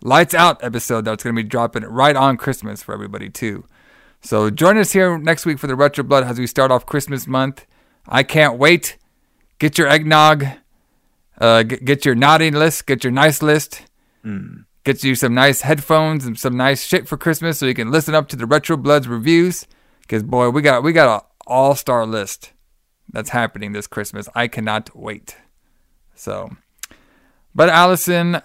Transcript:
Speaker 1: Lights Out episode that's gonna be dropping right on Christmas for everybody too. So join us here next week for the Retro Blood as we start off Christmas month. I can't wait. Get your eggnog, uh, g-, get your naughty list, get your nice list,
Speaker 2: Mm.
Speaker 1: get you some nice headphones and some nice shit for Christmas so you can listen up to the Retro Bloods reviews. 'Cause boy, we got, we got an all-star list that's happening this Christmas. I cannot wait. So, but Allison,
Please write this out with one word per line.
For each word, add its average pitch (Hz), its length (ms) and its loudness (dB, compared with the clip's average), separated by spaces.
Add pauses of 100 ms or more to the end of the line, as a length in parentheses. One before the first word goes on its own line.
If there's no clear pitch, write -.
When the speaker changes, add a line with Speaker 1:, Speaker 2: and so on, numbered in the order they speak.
Speaker 1:
Lights 151 320 2
Out 170 300 2
episode 117 400 -4
that's 110 180 -6
gonna 120 120 -4
be 113 80 -2
dropping 117 420 -4
right 135 320 2
on 135 200 2
Christmas 107 460 -8
for 104 120 -14
everybody 101 360 -12
too. 101 340 -10 (560)
So 107 300 0
join 180 280 2
us 196 140 0
here 185 260 2
next 156 280 -4
week 151 120 -4
for - 80 -8
the 131 100 -4
Retro 143 280 2
Blood 135 200 2
as 123 140 -6
we 123 80 -4
start 135 240 0
off 127 160 0
Christmas 139 400 -6
month. 131 400 -6 (420)
I 135 140 0
can't 139 360 0
wait. 160 380 2 (600)
Get 151 200 -2
your 151 100 2
eggnog, 151 560 4 (960)
uh, 113 240 4
g-, 120 140 -6
get 139 260 -2
your 131 100 2
naughty 156 380 4
list, 151 340 0
get 131 160 -2
your 123 100 -2
nice 143 300 2
list, 151 400 0 (420)
Speaker 2:
Mm. 101 400 -12 (200)
Speaker 1:
get 135 200 -2
you 135 100 2
some 123 200 0
nice 131 280 4
headphones 156 640 0
and 113 120 -8
some 123 180 -4
nice 131 280 0
shit 175 240 -2
for 151 80 -8
Christmas 160 420 -4
so 139 80 -2
you 127 80 0
can 117 180 -6
listen 156 240 0
up 151 120 0
to 143 80 -12
the 117 100 -8
Retro 151 300 -4
Bloods 139 320 0
reviews. 165 580 0 (420)
'Cause 110 160 -4
boy, 123 260 0
we 139 120 -2
got, 131 200 2
we 160 100 0
got 156 160 6 (140)
an - 60 -20 (180)
all-star 131 600 0
list 110 460 -8 (600)
that's 113 180 -10
happening 104 420 -6
this 101 140 -10
Christmas. 101 480 -12
I 120 140 -2
cannot 110 480 -8
wait. - 400 -16 (800)
So, 98 360 -12 (1040)
but 165 140 4
Allison, 175 760 2